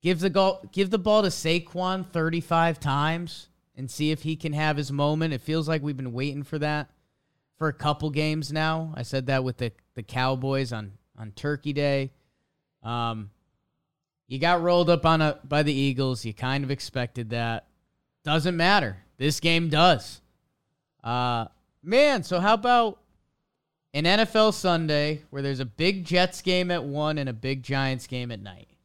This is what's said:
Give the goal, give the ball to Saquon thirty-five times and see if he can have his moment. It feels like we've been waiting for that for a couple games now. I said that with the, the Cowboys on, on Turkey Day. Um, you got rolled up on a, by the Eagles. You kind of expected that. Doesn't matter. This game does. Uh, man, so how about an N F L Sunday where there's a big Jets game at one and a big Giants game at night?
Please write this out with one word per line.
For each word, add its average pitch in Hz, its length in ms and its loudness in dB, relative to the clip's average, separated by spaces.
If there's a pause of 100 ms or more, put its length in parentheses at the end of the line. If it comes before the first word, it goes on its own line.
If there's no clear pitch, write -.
Give 175 180 0
the 185 120 0
goal, 190 420 2
give 190 180 0
the 214 80 0
ball 214 240 4
to 196 60 2
Saquon 180 800 -2
thirty-five 165 720 0
times 156 680 -2 (280)
and 131 140 -10
see 151 200 0
if 151 120 -2
he 160 120 -2
can 160 200 -6
have 151 220 0
his 139 140 -4
moment. 151 440 0
It 123 80 -8
feels 156 260 -2
like 160 140 0
we've 143 140 -4
been 127 160 -8
waiting 139 300 -4
for 151 160 -8
that 151 320 -2 (680)
for 160 100 0
a 147 40 -2
couple 151 380 -2
games 151 420 -2
now. 160 440 -2
I 127 60 -6
said 131 240 -4
that 135 180 0
with 127 140 -4
the, 120 120 -4 (240)
the 120 80 -10
Cowboys 131 720 -2
on, 107 200 -8 (240)
on 110 160 -14
Turkey 147 400 -6
Day. 139 380 0 (720)
Um, 113 480 -6 (960)
you 131 140 -8
got 170 220 2
rolled 175 280 4
up 165 160 4
on 160 160 6
a, 151 220 0
by 147 180 2
the 147 100 2
Eagles. 135 520 0
You 110 100 -6
kind 135 300 -2
of 131 80 -4
expected 120 580 -6
that. 117 380 -4 (560)
Doesn't 165 320 0
matter. 165 400 2 (220)
This 139 200 0
game 165 300 2
does. 156 520 4 (840)
Uh, 120 420 -2 (380)
man, 247 400 4
so 180 160 -2
how 202 140 4
about 233 440 2 (960)
an 151 120 0
N 190 120 4
F 220 160 2
L 220 160 6
Sunday 156 800 0
where 139 120 -8
there's 139 180 -2
a 135 40 -4
big 175 400 -2
Jets 180 380 0
game 180 300 0
at 170 100 -2
one 151 360 -2
and 139 100 -4
a 123 40 -6
big 131 300 -6
Giants 135 460 -2
game 123 240 -8
at 104 80 -12
night? 95 260 -18 (180)